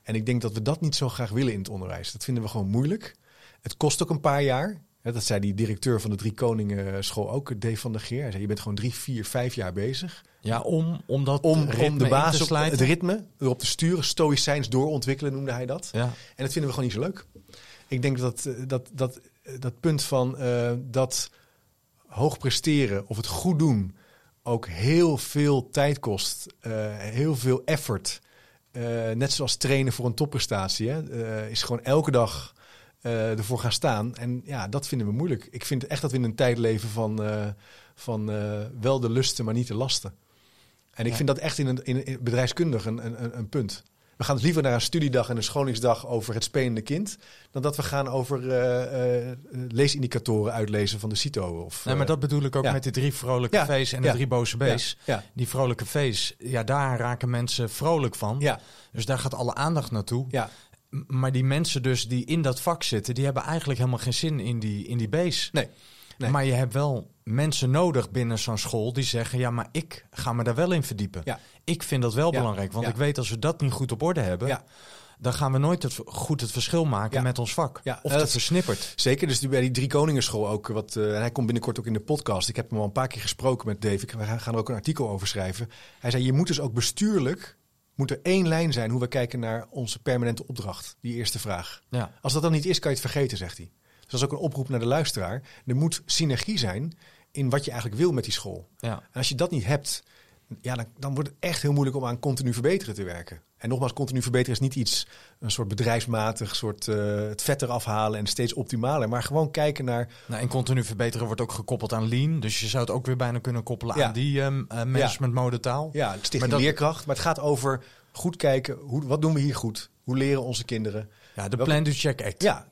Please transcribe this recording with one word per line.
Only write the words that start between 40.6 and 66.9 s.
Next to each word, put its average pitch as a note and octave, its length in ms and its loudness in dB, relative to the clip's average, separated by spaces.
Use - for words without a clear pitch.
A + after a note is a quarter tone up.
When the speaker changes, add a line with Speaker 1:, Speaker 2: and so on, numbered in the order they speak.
Speaker 1:
En A2+ 100 -4
ik A#2+ 60 2
Speaker 2:
Ja. A#2 60 -2
Speaker 1:
vind C3+ 120 2
dat - 100 4
echt - 200 -4
in C#3+ 80 0
een, B2+ 180 -2
in, C3 220 -2
in C3 160 -6
bedrijfskundig B2 640 0
een, A2+ 200 -4
een, A#2 180 -6
een, A#2 140 -6
een G#2+ 100 -6
punt. A#2+ 340 -4
We B2+ 60 -2
gaan C#3 100 2
dus A#2 100 0
liever D#3+ 180 4
naar C3 100 4
een A#2 80 4
studiedag C3 480 2
en A#2+ 80 -2
een A2 60 -2
scholingsdag B2 640 2
over A#2 280 -2
het A2+ 100 -2
spelende B2 360 0
kind, E3+ 360 -4
dan C3+ 120 -6
dat C#3+ 140 0
we C#3+ 60 -2
gaan C#3 260 0
over, C3 420 -2
eh, B2 800 2
eh, B2 80 -10
leesindicatoren A#2+ 840 2
uitlezen G#2 480 0
van A2 80 -4
de G#2+ 60 -4
cito F#2 480 -2
of, - 220 -10
Speaker 2:
Nee, C3 100 0
maar C#3+ 80 2
Speaker 1:
eh, C3+ 80 0
Speaker 2:
dat D3+ 100 2
bedoel D3 220 2
ik C#3 140 0
ook C3+ 80 2
Speaker 1:
ja. B2 80 4
Speaker 2:
met C3+ 100 0
die C3 100 -2
drie C3 220 0
vrolijke B2 420 0
Speaker 1:
Ja. D#3 100 6
Speaker 2:
V's C3+ 260 2
en A2+ 100 -2
de C3 60 4
Speaker 1:
Ja. B2 60 6
Speaker 2:
drie B2+ 120 0
boze A#2+ 320 0
Speaker 1:
Ja. B2+ 160 4
Speaker 2:
B's. - 300 -4
Speaker 1:
Ja. G#2+ 280 -2
Speaker 2:
Die B2 160 -2
vrolijke B2 380 0
V's, C3+ 520 0
ja, A#2+ 260 -2
daar C3 340 0
raken A#2+ 320 -2
mensen A#2+ 400 0
vrolijk D3 440 0
van. A2 260 -2
Speaker 1:
Ja. C#3 200 2
Speaker 2:
Dus A2+ 140 -4
daar C3 120 0
gaat B2+ 160 -4
alle A#2+ 200 -2
aandacht D3 360 0
naartoe. A#2+ 380 -2
Speaker 1:
Ja. B2+ 220 -2
Speaker 2:
M-, C#3+ 160 -6
maar C3 260 0
die B2+ 120 2
mensen C#3 380 2
dus A#2+ 260 2
die B2 160 0
in E3 180 0
dat C3 180 0
vak E3+ 220 0
zitten, A#2 320 -2
die C3+ 100 0
hebben C3+ 180 0
eigenlijk C#3+ 360 -2
helemaal B2 220 2
geen B2 140 0
zin D#3 260 0
in A#2 180 -2
die, G#2 280 -2
in A#2+ 120 -2
die A2+ 100 0
B's. D#3+ 440 0
Speaker 1:
Nee. C#3+ 160 0
Nee. B2+ 120 0
Speaker 2:
Maar C#3 140 4
je C3 80 4
hebt B2+ 200 2
wel C#3 380 0